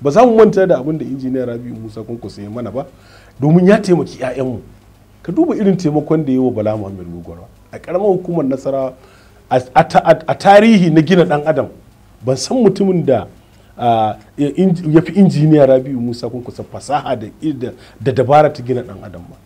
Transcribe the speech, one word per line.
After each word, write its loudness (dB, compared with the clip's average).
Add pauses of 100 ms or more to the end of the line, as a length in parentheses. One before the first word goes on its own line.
Ba -2
za 4
mu 4
manta 4
da 2
abin -6
da -8
Injiniya -6
Rabi'u -10
Musa -14
Kwankwaso -14
ya -12
mana -10
ba, -10 (540)
domin 4
ya 6
taimaki -2
'ya'yanmu. -6 (640)
Ka -10
duba 0
irin 2
taimakon -2
da -2
ya 0
yi 0
wa 0
Bala -2
Muhammad -12
Gogoro. -16 (280)
A -16
ƙaramar -4 (100)
hukumar -4
Nasarawa, -4 (560)
a, 0 (140)
a 4
ta-, 0
a, 2 (180)
a -2
tarihi 6
na 6
gina 4
ɗan -2
adam, -2 (560)
ban -2
san -4
mutumin 0
da, 0 (500)
a, 0 (220)
ya 0
inj-, 0
ya 6
fi -6
Injiniya 4
Rabi'u 2
Musa -6
Kwankwaso -12
fasaha -6
da, -10 (260)
da, -8 (300)
da -2
dabara 4
ta -14
gina -4
ɗan -16
adam -18
ba. -20